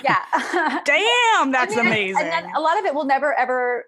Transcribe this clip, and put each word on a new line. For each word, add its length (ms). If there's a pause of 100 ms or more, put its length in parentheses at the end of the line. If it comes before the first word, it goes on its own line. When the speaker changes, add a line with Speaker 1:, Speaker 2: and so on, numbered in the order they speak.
Speaker 1:
Yeah. 280
<laughs> 520
Speaker 2:
Damn, 680
that's 240
Speaker 1:
I 80
mean, 20
Speaker 2:
amazing. 380
Speaker 1:
and 80
then 240
a 40
lot 200
of 60
it 100
will 100
never, 320
ever 500